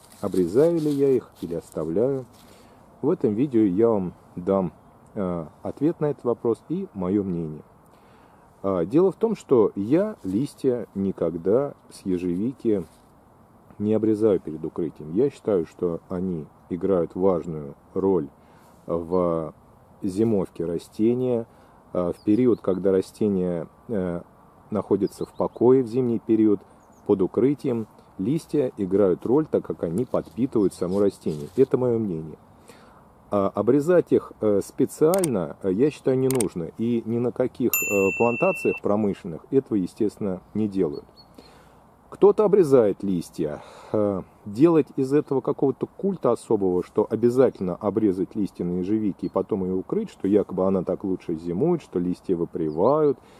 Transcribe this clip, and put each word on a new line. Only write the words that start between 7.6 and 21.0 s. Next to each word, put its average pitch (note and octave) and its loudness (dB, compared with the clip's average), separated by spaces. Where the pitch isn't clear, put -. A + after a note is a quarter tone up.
А, F#2 0
дело E3 4
в - -14
том, A3 -2
что A2+ 4
я D#3+ 0
листья A#2+ -2
никогда F#2+ 0
с - -20
ежевики F#2 -2
не G#2 0
обрезаю G#2+ 2
перед D#2 -10
укрытием. D#2 -8
Я A#2+ 0
считаю, F#2 -2
что E2+ -6
они F2+ -6
играют F2+ -2
важную E2 -2
роль F#2 0
в E2+ -2
зимовке G2 -2
растения. A#2 -2